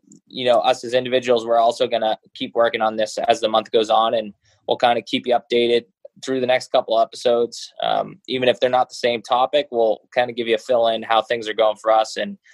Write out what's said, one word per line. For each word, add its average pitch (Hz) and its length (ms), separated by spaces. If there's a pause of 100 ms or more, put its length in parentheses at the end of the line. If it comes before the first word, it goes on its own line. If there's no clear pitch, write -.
(260)
you - 180
know, 120 160
us 127 240
as 117 80
individuals, 123 540
we're 117 100
also 117 300
gonna 110 320 (160)
keep - 200
working 117 280
on 110 140
this 107 200
as 113 240
the 110 80
month 110 220
goes 113 180
on, 113 240
and 107 220 (340)
we'll 117 80
kinda 120 240
keep - 260
you 123 80
updated 120 520 (360)
through 131 180
the 123 60
next 127 240
couple 113 300
episodes. 117 720 (100)
Um, 107 460
even 127 220
if 117 100
they're 127 80
not 127 220
the - 60
same 120 260
topic, 127 480
we'll 113 320 (120)
kinda 120 200
give 117 120
you 113 100
a - 20
fill 117 300
in 113 140
how 110 200
things 117 260
are 107 60
going 107 240
for 110 120
us. 110 280
And, 101 180 (180)